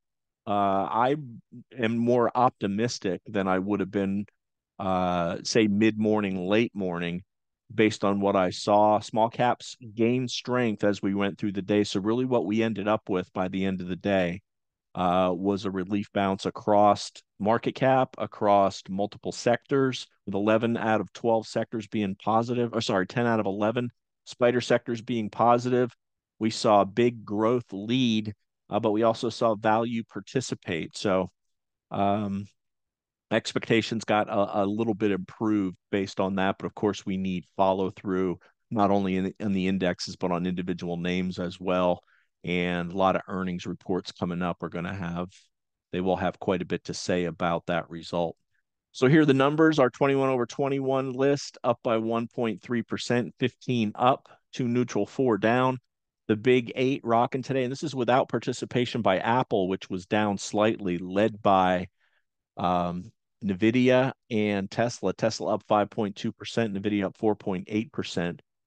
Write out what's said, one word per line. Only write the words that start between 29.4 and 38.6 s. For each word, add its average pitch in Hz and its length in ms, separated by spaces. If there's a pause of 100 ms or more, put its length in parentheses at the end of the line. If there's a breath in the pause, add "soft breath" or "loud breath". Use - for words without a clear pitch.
value 113 480
participate. - 920
So, 92 340 (600)
um, 101 560 (840)
expectations 113 720
got 107 240
a, 101 340
a - 20
little 107 300
bit 104 160
improved 98 640 (140)
based 98 300
on 95 160
that. 95 200
But - 100
of 85 100
course, 101 280
we 98 120
need 92 300 (100)
follow 95 340
through, 92 480 (320 soft breath)